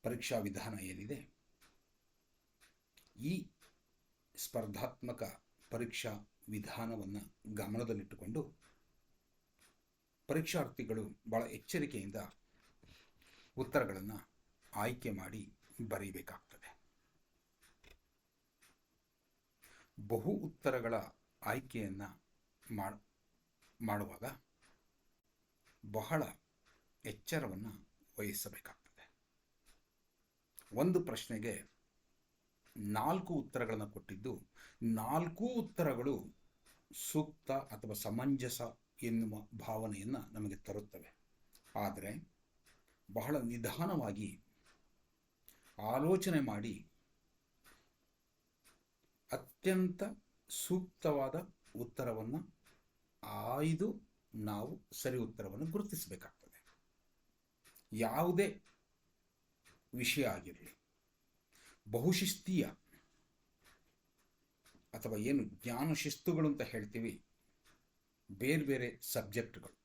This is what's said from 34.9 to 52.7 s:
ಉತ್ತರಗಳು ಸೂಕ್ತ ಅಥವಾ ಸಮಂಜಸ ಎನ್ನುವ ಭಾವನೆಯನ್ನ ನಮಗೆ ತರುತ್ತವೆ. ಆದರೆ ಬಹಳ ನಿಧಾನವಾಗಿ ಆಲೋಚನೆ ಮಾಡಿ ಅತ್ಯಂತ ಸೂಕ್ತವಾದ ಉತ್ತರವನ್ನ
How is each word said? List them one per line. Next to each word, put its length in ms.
ಉತ್ತರಗಳು 880
ಸೂಕ್ತ 580
ಅಥವಾ 420
ಸಮಂಜಸ 680
ಎನ್ನುವ 380
ಭಾವನೆಯನ್ನ 760
ನಮಗೆ 240
ತರುತ್ತವೆ. 600
ಆದರೆ 560
ಬಹಳ 260
ನಿಧಾನವಾಗಿ 1080
ಆಲೋಚನೆ 580
ಮಾಡಿ 520
ಅತ್ಯಂತ 720
ಸೂಕ್ತವಾದ 1040
ಉತ್ತರವನ್ನ 600